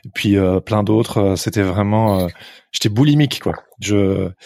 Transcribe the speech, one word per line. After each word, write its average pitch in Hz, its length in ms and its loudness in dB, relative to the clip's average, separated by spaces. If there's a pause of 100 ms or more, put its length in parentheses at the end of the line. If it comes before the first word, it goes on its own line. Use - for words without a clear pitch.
et - 40 -16
puis, 101 280 0
euh, 92 220 2
plein 107 220 -2
d'autres. 110 380 0
Euh, 98 160 2
c'était - 260 -4
vraiment, 101 580 0
euh, 90 80 0 (440)
j'étais - 180 -2
boulimique, 147 520 2
quoi. 87 120 -4 (260)
Je, 95 500 0 (160)